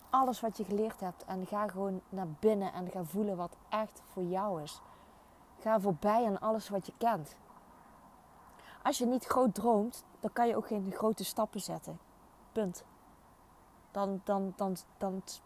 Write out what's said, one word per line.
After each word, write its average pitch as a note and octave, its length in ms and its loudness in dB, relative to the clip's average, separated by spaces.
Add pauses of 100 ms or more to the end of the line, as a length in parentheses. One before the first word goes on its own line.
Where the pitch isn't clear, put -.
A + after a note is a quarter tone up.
(100)
alles B3+ 300 4
wat A3+ 160 -4
je G#3 80 -4
geleerd G3+ 360 -2
hebt F3+ 240 -8
en F#3 220 -6
ga G#3 220 -2
gewoon F#3+ 400 -4
naar F#3 180 -6 (120)
binnen G#3 340 4
en F3+ 180 -6
ga F#3 140 -6
voelen G3 320 -2
wat F3 200 -6 (120)
echt G#3+ 380 -4
voor - 160 -6
jou F#3 400 -2
is. - 180 -12 (800)
Ga A3 220 4
voorbij G#3 460 4
aan G3 140 2
alles A3 280 0
wat G3+ 180 -2
je - 120 -12
kent. G#3 380 0 (1500)
Als C#4+ 160 0
je A#3+ 80 2
niet A#3+ 180 2
groot B3 300 4
droomt, A3 500 2 (160)
dan G#3+ 120 -4
kan A#3+ 160 4
je A3 80 2
ook A3 100 -2
geen G3 260 -2
grote G#3+ 320 0
stappen G#3+ 360 -2
zetten. E3 380 -8 (540)
Punt. G3+ 320 -2 (1040)
Dan, G3 340 -2
dan, G3 320 0
dan, F#3+ 200 -2 (220)
dan F#3+ 240 -4 (240)